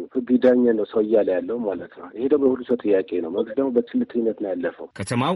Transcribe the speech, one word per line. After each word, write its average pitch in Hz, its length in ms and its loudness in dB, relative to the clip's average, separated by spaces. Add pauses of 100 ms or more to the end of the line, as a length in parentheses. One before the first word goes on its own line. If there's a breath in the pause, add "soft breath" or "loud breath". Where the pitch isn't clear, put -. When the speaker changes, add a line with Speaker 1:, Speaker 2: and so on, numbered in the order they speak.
Speaker 1:
ህግ 123 200 -4
ይዳኘን 123 460 4
ነው 107 120 -2
ሰው - 140 0
እያለ 107 300 2
ያለው 90 280 -2
ማለት 98 340 -6
ነው። - 180 -20
ይሄ 110 160 -6
ደግሞ 139 180 4
የሁሉ 127 180 2
ሰው 123 160 -2
ጥያቄ 98 380 0
ነው። 82 140 -4
መንግስት 113 260 -4
ደግሞ 139 140 0
በትልቅነት 120 680 -2
ነው 196 100 -6
ያለፈው። 87 460 -6
Speaker 2:
ከተማው 127 420 -2